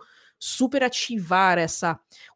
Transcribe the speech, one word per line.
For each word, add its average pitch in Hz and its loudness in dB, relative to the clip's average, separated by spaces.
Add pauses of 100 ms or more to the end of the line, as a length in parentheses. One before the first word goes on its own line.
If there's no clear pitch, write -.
(380)
superativar 214 0
essa, 165 -2 (380)